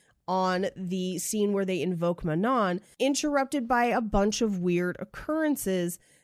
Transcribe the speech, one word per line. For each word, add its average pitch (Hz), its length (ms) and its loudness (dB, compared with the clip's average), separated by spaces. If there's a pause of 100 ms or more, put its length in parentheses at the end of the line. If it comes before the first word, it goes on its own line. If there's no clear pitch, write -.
(260)
on 185 480 0
the 185 440 -4
scene 208 340 0
where 196 140 0
they 180 160 0
invoke 175 420 0
Manon, 190 560 2 (180)
interrupted 269 720 0
by 240 180 2
a 233 140 2
bunch 208 400 2
of 208 200 0
weird 175 380 0
occurrences 202 1000 -2 (260)